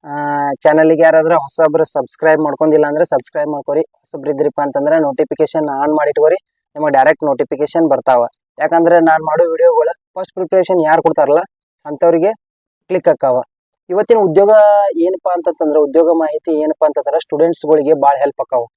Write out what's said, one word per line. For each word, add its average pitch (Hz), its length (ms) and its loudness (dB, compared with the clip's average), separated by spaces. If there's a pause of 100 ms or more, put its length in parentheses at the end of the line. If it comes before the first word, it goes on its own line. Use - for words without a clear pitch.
ಆ, 147 80 -16 (520)
ಚಾನಲ್ಗೆ 160 380 2
ಯಾರಾದ್ರೂ 160 340 4
ಹೊಸಬ್ರು 156 480 0
ಸಬ್ಸ್ಕ್ರೈಬ್ 156 580 -2
ಮಾಡ್ಕೊಂಡಿಲ್ಲ 151 460 0
ಅಂದ್ರೆ 156 180 -2
ಸಬ್ಸ್ಕ್ರೈಬ್ 147 440 -6
ಮಾಡ್ಕೊರಿ. 147 320 -6
ಹೊಸಬ್ರು 147 500 -10
ಇದ್ರಿಪ್ಪ 147 300 -4
ಅಂತಂದ್ರೆ 143 380 -2
ನೋಟಿಫಿಕೇಶನ್ 156 720 -4
ಆನ್ 143 240 -2
ಮಾಡಿ 147 160 -2
ಇಟ್ಕೊರಿ, 151 260 2 (400)
ನಿಮಗೆ 151 160 -4
ಡೈರೆಕ್ಟ್ 156 320 2
ನೋಟಿಫಿಕೇಶನ್ 143 680 -2
ಬರ್ತಾವ. 127 380 0 (320)
ಯಾಕಂದ್ರೆ 170 400 2
ನಾನ್ 160 240 2
ಮಾಡೋ 160 280 0
ವಿಡಿಯೋಗಳು 480 420 0 (220)
ಫಸ್ಟ್ - 180 -12
ಪ್ರಿಪರೇಷನ್ 185 500 0
ಯಾರು 160 180 2
ಕೊಡ್ತಾರಲ್ಲ 151 380 2 (460)
ಅಂಥವ್ರಿಗೆ 170 480 0 (540)
ಕ್ಲಿಕ್ 180 200 -2
ಆಕ್ಕಾವ. 127 340 0 (480)
ಇವತ್ತಿನ 214 280 0
ಉದ್ಯೋಗ 196 340 2 (440)
ಏನಪ್ಪಾ 180 380 -2
ಅಂತಂತಂದ್ರೆ, 160 460 -2
ಉದ್ಯೋಗ 156 320 2
ಮಾಹಿತಿ 160 400 -2
ಏನಪ್ಪಾ 156 360 0
ಅಂತಂದ್ರೆ 147 320 -2
ಸ್ಟೂಡೆಂಟ್ಸ್‌ಗಳಿಗೆ 156 760 0
ಭಾಳ 139 260 2
ಹೆಲ್ಪ್ 143 220 -4
ಆಕ್ಕಾವ. 120 360 -4